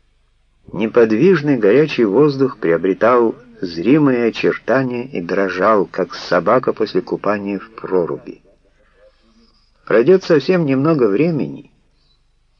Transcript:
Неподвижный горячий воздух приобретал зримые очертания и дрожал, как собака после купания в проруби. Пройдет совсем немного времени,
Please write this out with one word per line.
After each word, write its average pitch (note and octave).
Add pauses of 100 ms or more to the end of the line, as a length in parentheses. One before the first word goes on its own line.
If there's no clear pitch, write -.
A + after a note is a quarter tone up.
(720)
Неподвижный C#3
горячий B2
воздух C3+
приобретал G#2+ (260)
зримые A#2+
очертания B2
и A#2
дрожал, F#2
как F2
собака F2
после G2+
купания G2+
в -
проруби. E2+ (1400)
Пройдет F3
совсем E3+
немного C3+
времени, G#2 (880)